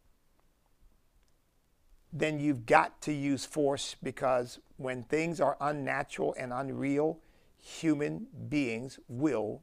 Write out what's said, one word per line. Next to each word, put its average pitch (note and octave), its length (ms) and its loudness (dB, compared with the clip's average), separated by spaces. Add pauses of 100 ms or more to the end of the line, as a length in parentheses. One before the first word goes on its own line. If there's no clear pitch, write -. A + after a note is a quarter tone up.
(2000)
Then D3+ 280 0
you've C#3 260 0
got - 380 6
to D3+ 100 -2
use C#3 320 0
force, C#3+ 560 0
because B2+ 580 0 (180)
when B2+ 260 -6
things D#3 360 0
are C#3+ 220 4
unnatural C#3+ 760 -2
and B2+ 120 -6
unreal, C#3 680 0 (400)
human D#3 640 -2 (240)
beings C3 480 -2 (100)
will A#2+ 560 -2